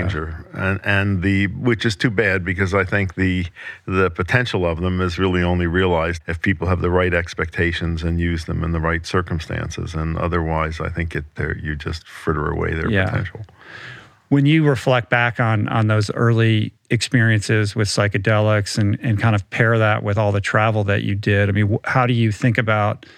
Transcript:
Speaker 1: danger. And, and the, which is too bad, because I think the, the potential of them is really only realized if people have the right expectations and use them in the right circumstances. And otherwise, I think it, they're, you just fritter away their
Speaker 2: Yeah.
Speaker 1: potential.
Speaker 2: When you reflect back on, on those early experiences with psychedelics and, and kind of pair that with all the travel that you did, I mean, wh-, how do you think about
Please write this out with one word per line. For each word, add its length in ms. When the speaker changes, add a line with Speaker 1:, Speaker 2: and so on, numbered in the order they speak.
Speaker 1:
danger. 520
And, 300
and 400
the, 240
which 360
is 120
too 160
bad, 340
because 300
I 80
think 320
the, 320
the 240
potential 560
of 140
them 200
is 160
really 240
only 240
realized 600
if 140
people 260
have 140
the 100
right 220
expectations 920
and 160
use 260
them 180
in 80
the 100
right 240
circumstances. 920
And 220
otherwise, 640
I 100
think 260
it, 100
they're, 220
you 180
just 320
fritter 440
away 240
their 160
Speaker 2:
Yeah. 180
Speaker 1:
potential. 360
Speaker 2:
When 180
you 200
reflect 440
back 280
on, 300
on 160
those 240
early 640
experiences 840
with 120
psychedelics 920
and, 240
and 160
kind 160
of 160
pair 260
that 240
with 160
all 140
the 100
travel 440
that 180
you 100
did, 340
I 40
mean, 220
wh-, 140
how 200
do 60
you 180
think 260
about 480